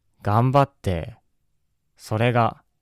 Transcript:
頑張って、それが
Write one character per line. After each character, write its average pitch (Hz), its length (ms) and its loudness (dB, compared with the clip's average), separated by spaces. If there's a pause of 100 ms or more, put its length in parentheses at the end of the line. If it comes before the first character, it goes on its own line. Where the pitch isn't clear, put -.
(220)
頑 117 300 0
張 139 120 4
っ - 60 -4
て、 92 460 -8 (800)
そ - 220 -8
れ 117 160 0
が 113 280 -2 (200)